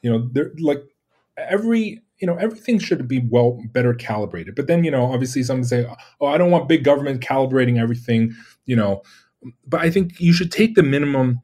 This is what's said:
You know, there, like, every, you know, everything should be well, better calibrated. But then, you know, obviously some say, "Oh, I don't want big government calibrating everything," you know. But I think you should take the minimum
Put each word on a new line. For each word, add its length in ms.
You 100
know, 180
there, 300
like, 240
every, 640
you 60
know, 100
everything 420
should 300
be 100
well, 420
better 200
calibrated. 640
But 140
then, 160
you 60
know, 160
obviously 360
some 220
say, 220
"Oh, 60
I 120
don't 120
want 180
big 160
government 380
calibrating 580
everything," 520
you 100
know. 260
But 140
I 100
think 300
you 120
should 200
take 240
the 60
minimum 600